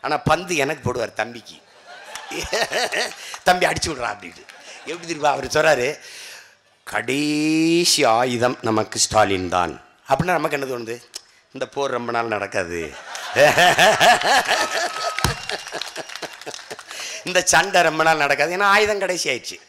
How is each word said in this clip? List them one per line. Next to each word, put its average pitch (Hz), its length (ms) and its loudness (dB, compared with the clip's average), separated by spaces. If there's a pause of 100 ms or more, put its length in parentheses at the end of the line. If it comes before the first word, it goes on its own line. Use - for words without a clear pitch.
ஆனா 147 160 -2
பந்து 170 380 0
எனக்கு 143 280 -2
போடுவார் 123 300 -4
தம்பிக்கு. 117 420 -8 (1900)
"தம்பி 180 220 4
அடிச்சு 156 240 -2
விடுறா" 123 240 -6
அப்படின்ட்டு. 90 320 -16 (400)
எப்படி 160 140 -10
தெரியுமா 160 300 0
அவர் 135 180 -2
சொல்றாரு? 151 520 2 (840)
"கடைசி 151 1200 0
ஆயுதம் 123 580 2
நமக்கு 110 380 -2
ஸ்டாலின் 98 500 2
தான்." 87 320 0 (280)
அப்படின்னா 165 280 2
நமக்கு 147 220 -2
என்ன 131 160 -6
தோணுது? 117 320 -10 (460)
இந்த 131 120 -6
போர் 139 240 -4
ரொம்ப 120 220 -4
நாள் 117 140 0
நடக்காது, 92 720 -4 (4000)
இந்த 185 180 0
சண்டை 180 400 4
ரொம்ப 160 220 2
நாள் 160 140 4
நடக்காது, 147 400 2
ஏன்னா 202 60 0
ஆயுதம் 208 360 4
கடைசி 180 300 -2
ஆயிடுச்சு. - 400 -6